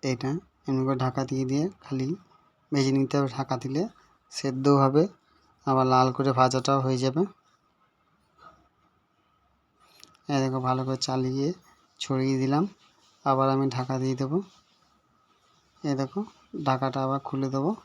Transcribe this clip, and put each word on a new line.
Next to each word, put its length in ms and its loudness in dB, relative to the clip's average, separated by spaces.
এটা 180 -2
এমনি 200 0
করে 180 0
ঢাকা 240 -2
দিয়ে 220 -4
দিয়ে 120 0
খালি 240 -4
ভেজে 260 2
নিতে 200 0
হবে। 200 2
ঢাকা 260 -4
দিলে 180 -2
সেদ্ধও 520 2
হবে, 200 4
আবার 260 2
লাল 140 6
করে 220 2
ভাজাটাও 460 2
হয়ে 180 0
যাবে। 180 0
এই 100 2
দেখো, 240 -2
ভালো 200 0
করে 200 -4
চালিয়ে 400 -2
ছড়িয়ে 420 0
দিলাম, 220 2
আবার 300 2
আমি 100 2
ঢাকা 280 -4
দিয়ে 180 -2
দেবো। 160 -2
এই 160 0
দেখো, 200 -4
ঢাকাটা 380 0
আবার 220 -2
খুলে 280 -4
দেবো। 160 0